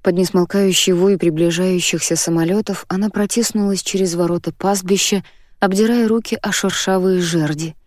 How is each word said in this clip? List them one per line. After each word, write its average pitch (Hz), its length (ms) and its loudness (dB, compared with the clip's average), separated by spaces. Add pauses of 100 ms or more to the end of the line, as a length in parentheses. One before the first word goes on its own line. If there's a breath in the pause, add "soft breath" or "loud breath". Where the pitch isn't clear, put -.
Под 180 140 2
несмолкающий 185 760 2
вой 185 260 2
приближающихся 170 960 0
самолетов 170 720 -2
она 196 240 -2
протиснулась 202 720 -2
через 190 320 -2
ворота 170 360 -2
пастбища, 190 720 0 (360 soft breath)
обдирая 220 480 2
руки 226 340 0
о 202 100 -4
шершавые 185 720 0
жерди 160 540 -2 (120)